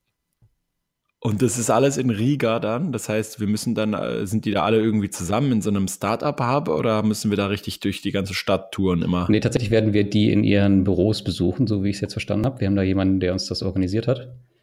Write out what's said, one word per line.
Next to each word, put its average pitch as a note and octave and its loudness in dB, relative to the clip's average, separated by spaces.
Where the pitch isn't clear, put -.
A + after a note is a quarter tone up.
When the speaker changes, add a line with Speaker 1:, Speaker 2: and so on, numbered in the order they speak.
Speaker 1:
und G#2+ -2
das A#2 2
ist A#2 -2
alles C3+ 4
in C3 0
Riga A#2 0
dann? B2 -4
Das A#2 -6
heißt, G#2+ -4
wir G#2 -2
müssen G#2+ -2
dann, G#2+ -2
äh, G2 -4
sind G#2+ -2
die G#2+ -2
da F#2+ 0
alle A2 2
irgendwie G#2+ 0
zusammen A2 -2
in G#2+ 2
so G#2 -2
einem G2 0
Startup-Hub B2+ -2
oder A2+ 0
müssen G#2+ 0
wir G2+ 0
da G2 0
richtig G2 -4
durch - -2
die G2+ -4
ganze F#2+ -2
Stadt F#2+ -2
touren F#2 2
immer? F2 0
Speaker 2:
Nee, G#2+ 4
tatsächlich A#2+ 0
werden A2 4
wir G2+ 4
die G#2 2
in G#2 4
ihren G2 4
Büros G2 2
besuchen, F#2 0
so G2+ 0
wie G2+ 0
ich's - -6
jetzt G#2 -6
verstanden G#2+ -4
hab. C3 -4
Wir - 0
haben G2+ 2
da G2 2
jemanden, F#2+ 2
der F2+ 0
uns F#2 -4
das - -6
organisiert F#2+ -2
hat. B2 -4